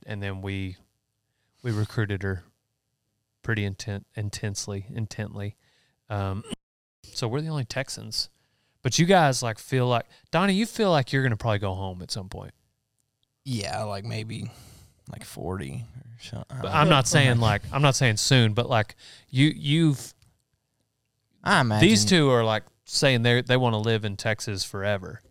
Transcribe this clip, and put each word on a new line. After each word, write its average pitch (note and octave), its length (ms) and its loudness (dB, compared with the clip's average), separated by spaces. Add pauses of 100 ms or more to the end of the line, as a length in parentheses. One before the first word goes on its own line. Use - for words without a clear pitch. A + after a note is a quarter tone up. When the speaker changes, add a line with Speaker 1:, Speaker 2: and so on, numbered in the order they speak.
Speaker 1:
and G#2 160 -10
then G2 200 -8
we, F#2+ 340 -6 (880)
we B2 80 -4
recruited G#2 520 -2
her F#2+ 200 -4 (1000)
pretty G#2+ 260 -2
inten-, G2 340 -10 (120)
intensely, G2+ 760 -8
intently. G#2 640 -8 (540)
Um, G2 340 -4 (600)
so - 260 -8
we're C3 100 -4
the D#3+ 80 -6
only D3 160 -6
Texans. - 680 -8 (520)
But B2+ 180 0
you E3+ 60 6
guys, E3 360 4
like, A2+ 160 -4
feel B2+ 300 -2
like, A#2+ 180 0 (260)
Donnie, F#3+ 240 2
you A3 100 0
feel G#3 260 0
like C#3+ 220 0
you're C3+ 100 2
gonna A#2 140 0
probably G#2+ 220 0
go F#2+ 160 -4
home F#2 260 -8
at - 100 -10
some A2+ 160 -8
point. G2 240 -14 (920)
Speaker 2:
Yeah, A2 380 -4
like, G2+ 200 -8
maybe, A2 460 -8 (600)
like, - 120 -16
forty F#2 640 -10 (100)
or - 260 -20
so. - 280 -12
I - 60 -16
Speaker 1:
But B2+ 80 -10
Speaker 2:
don't - 120 -6
Speaker 1:
I'm D#3 120 6
Speaker 2:
know. D#3 80 6
Speaker 1:
not C3+ 120 4
saying, C3 320 4
Speaker 2:
<laughs> - 0 -
Speaker 1:
like, G#2+ 220 4 (100)
I'm C#3+ 120 0
not C#3 120 6
saying A2+ 220 2
soon, A#2 360 4
but, A#2+ 140 0
like, A2+ 280 0 (340)
you, C#3 260 4
you've D#3 580 2 (1300)
Speaker 2:
I F3+ 180 4
imagine A2+ 260 4
Speaker 1:
these G#3+ 180 6
two D#3+ 260 4
are, A#2 120 4
like, A2 200 0 (220)
saying C3 360 2
they, A#2+ 220 4
they B2+ 140 2
wanna A#2+ 220 2
live A2 260 0
in G2 120 -6
Texas G#2 460 -4
forever. G2 680 -6